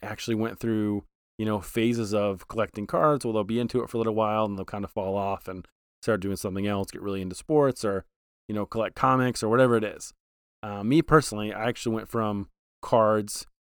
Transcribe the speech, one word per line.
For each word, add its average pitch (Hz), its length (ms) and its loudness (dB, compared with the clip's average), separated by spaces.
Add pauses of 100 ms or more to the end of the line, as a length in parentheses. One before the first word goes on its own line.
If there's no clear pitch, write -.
actually 107 340 -4
went 110 240 -2
through, 104 460 0 (320)
you 107 80 -2
know, 107 160 0
phases 117 520 0
of 101 340 0
collecting 107 380 -4
cards. 151 400 2
Well, 113 80 -2
they'll 107 100 0
be 113 160 0
into 120 220 0
it 110 80 -6
for 120 80 -6
a - 20 0
little 110 160 0
while 107 300 2
and 101 120 -4
they'll 95 80 -8
kinda 101 220 -8
fall 98 280 -4
off 98 320 -4
and 92 180 -10 (380)
start 107 160 2
doing 98 160 -2
something 98 320 -4
else, 98 240 -2
get - 100 -12
really 95 200 -4
into 92 140 -6
sports 143 500 2
or, 98 200 -2 (440)
you 107 60 -4
know, 104 100 -2
collect 110 300 -4
comics 127 460 2
or 107 80 0
whatever 120 280 6
it 110 60 2
is. 85 300 -8 (480)
Uh, 101 220 -8
me 143 180 4
personally, 110 520 2
I 110 160 -2
actually 113 260 -2
went 110 140 -6
from 104 400 -2 (320)
cards 107 680 2 (140)